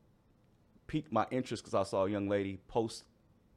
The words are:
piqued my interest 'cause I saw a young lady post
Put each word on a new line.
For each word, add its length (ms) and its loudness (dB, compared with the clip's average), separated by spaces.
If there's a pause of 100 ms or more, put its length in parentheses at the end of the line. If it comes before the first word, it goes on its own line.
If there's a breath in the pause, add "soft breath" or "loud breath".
(880)
piqued 240 -6
my 200 2
interest 340 -4
'cause 80 -4
I 100 4
saw 220 2
a 40 0
young 200 0
lady 280 0 (100)
post 360 -2 (540)